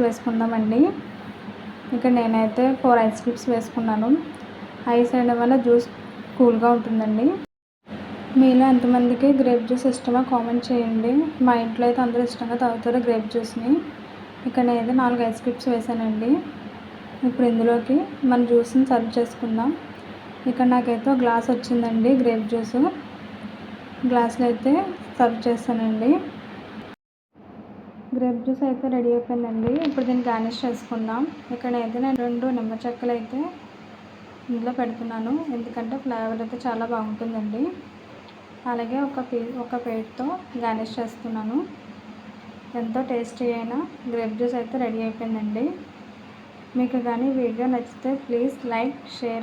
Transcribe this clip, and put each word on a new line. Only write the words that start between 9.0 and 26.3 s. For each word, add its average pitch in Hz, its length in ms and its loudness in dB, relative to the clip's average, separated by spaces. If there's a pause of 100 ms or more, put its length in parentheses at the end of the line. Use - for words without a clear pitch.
గ్రేప్ 247 300 4
జ్యూస్ 254 220 0
ఇష్టమో 247 300 0 (100)
కామెంట్ 240 380 0
చేయండి. 233 440 2 (320)
మా 240 80 6 (100)
ఇంట్లో 226 240 -2
అయితే 240 180 2
అందరూ 240 240 2
ఇష్టంగా 240 340 -6
తాగుతారు 240 420 0
గ్రేప్ 220 280 0
జ్యూస్ని. 226 380 -2 (760)
ఇక్కడ 247 200 2
నేనైతే 240 340 2
నాలుగు 240 280 2
ఐస్ 220 160 -6
క్యూబ్స్ 240 280 -2
వేసానండి. 226 560 -2 (1000)
ఇప్పుడు 240 220 2
ఇందులోకి 233 460 4 (340)
మన 247 100 6 (120)
జ్యూస్ని 240 400 6
సర్వ్ 226 260 2
చేసుకుందాం. 233 520 0 (800)
ఇక్కడ 247 220 2
నాకైతే 240 400 2
ఒక 262 80 4
గ్లాస్ 233 320 4
వచ్చిందండి 233 580 2 (120)
గ్రేప్ 220 280 2
జ్యూస్. 226 240 -2 (1400)
గ్లాస్లో 240 380 2
అయితే 240 240 2 (460)
సర్వ్ 226 280 4
చేస్తానండి. 226 640 2 (2000)